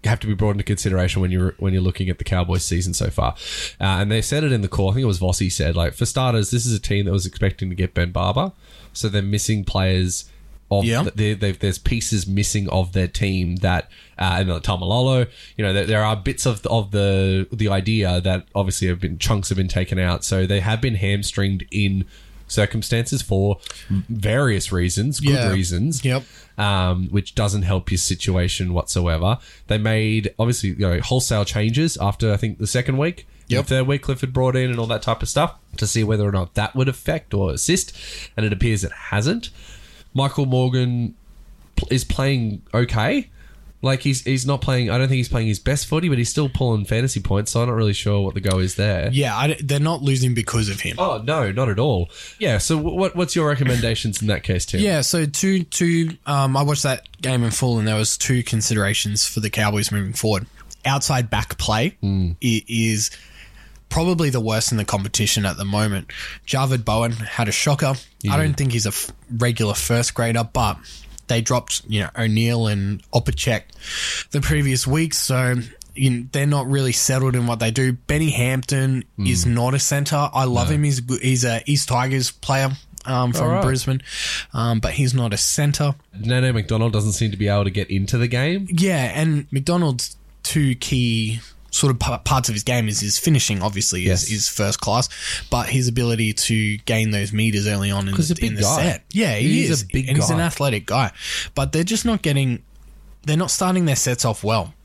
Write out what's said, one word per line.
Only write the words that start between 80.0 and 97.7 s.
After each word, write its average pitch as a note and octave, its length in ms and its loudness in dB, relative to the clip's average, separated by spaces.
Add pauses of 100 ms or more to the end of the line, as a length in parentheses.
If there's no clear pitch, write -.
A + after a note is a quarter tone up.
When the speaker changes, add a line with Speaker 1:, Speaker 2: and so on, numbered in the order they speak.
Speaker 2:
I C3 120 2
love A#2+ 240 2
Speaker 1:
No. D3+ 80 2
Speaker 2:
him. D3 80 2
He's C#3 140 2
a B2 40 -6
good, B2 200 -4
he's B2+ 220 2
a A2+ 220 0
East C#3+ 220 0
Tigers B2+ 420 0
player, C3+ 460 -2 (300)
um, B2 260 0
from C3+ 120 0
Speaker 1:
All - 100 2
right. - 80 2
Speaker 2:
Brisbane, C3 400 0 (500)
um, A#2 280 0
but E2+ 140 -2
he's B2+ 200 2
not A#2+ 180 0
a G2+ 40 -2
centre. C#3+ 580 0 (220)
Speaker 1:
Nene B2 360 0
McDonald A2 400 0
doesn't G#2+ 200 2
seem A2 180 0
to G2 60 -6
be G2+ 120 0
able G2+ 160 2
to G2 60 0
get G2 200 -4
into G2 280 0
the A#2+ 100 2
game. D#3 420 0
Speaker 2:
Yeah, E3 440 2
and D3+ 380 0
McDonald's C#3+ 640 0 (260)
two C#3 340 2
key A2+ 640 0 (300)
sort C#3+ 220 2
of A#2 80 0
p-, A#2+ 240 0
parts C3 240 2
of A2 60 -2
his G#2 80 -4
game A#2+ 260 0
is G2+ 120 -2
his G#2 180 -2
finishing, A2+ 440 2
obviously, G2 400 -2
Speaker 1:
Yes. F#2+ 220 2
Speaker 2:
is, - 80 -4
is G#2 160 -2
first - 320 -2
class, A2+ 280 0 (420)
but A#2+ 180 0
his B2+ 200 2
ability A#2 440 0
to G#2+ 460 0
gain A2 320 0
those G2+ 240 -2
meters G#2 320 2
early G2+ 240 0